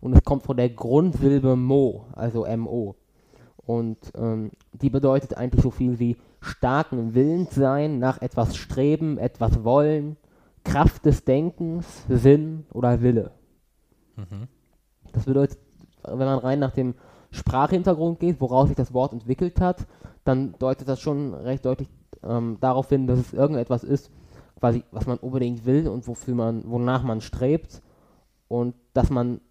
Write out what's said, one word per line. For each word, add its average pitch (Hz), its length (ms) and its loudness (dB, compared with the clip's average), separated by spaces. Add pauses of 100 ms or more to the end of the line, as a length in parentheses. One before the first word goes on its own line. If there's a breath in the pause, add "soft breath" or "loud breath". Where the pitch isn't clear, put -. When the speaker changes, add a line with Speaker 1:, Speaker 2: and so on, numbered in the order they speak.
Speaker 1:
und 127 120 -6
es 131 120 10
kommt 139 180 -2
von 131 160 -4
der 123 100 2
Grundsilbe 139 880 2
Mo, 127 560 0
also 113 320 -4
M 113 220 -4
O. 107 300 -6 (680 soft breath)
Und, 117 340 -4 (180)
ähm, 110 340 -4 (220)
die 127 180 -2
bedeutet 135 460 0
eigentlich 123 260 2
so 131 80 4
viel 123 300 -2
wie 120 160 0 (240 soft breath)
starken 123 760 -2
Willens 156 400 2
sein, 139 440 2
nach 131 240 0
etwas 123 340 -2
streben, 151 600 -2
etwas 117 440 0
wollen, 147 540 2 (480 soft breath)
Kraft - 400 2
des 139 200 2
Denkens, 165 840 -2
Sinn 147 640 4
oder 120 300 0
Wille. 120 280 2 (880)
Speaker 2:
Mhm. 98 320 -14 (640)
Speaker 1:
Das - 140 -2
bedeutet, 139 320 0 (440)
wenn - 160 -10
man 135 200 0
rein 131 200 -2
nach 135 140 0
dem 127 220 -2 (360 soft breath)
Sprachhintergrund 170 880 0
geht, 170 220 0
woraus 131 280 4
sich 143 80 0
das 127 180 -2
Wort 127 180 0
entwickelt 123 480 -4
hat, 180 260 0 (380 loud breath)
dann 131 340 0
deutet 131 300 -2
das 135 100 -2
schon 143 360 -4
recht 120 300 -6
deutlich, 131 240 -2 (360)
ähm, 117 360 -4
darauf 131 280 0
hin, 135 180 2
dass 127 140 2
es 120 140 -6
irgendetwas 127 500 0
ist, - 260 -2 (480 soft breath)
quasi, 120 320 0
was 110 160 -6
man 123 120 -4
unbedingt 123 480 -4
will 147 220 2
und 117 200 -8
wofür 120 260 -6
man, 113 340 -2
wonach 120 360 -2
man 113 160 -4
strebt 135 640 -4 (680 soft breath)
und 120 260 -4 (200)
dass - 160 2
man 123 300 -2 (100)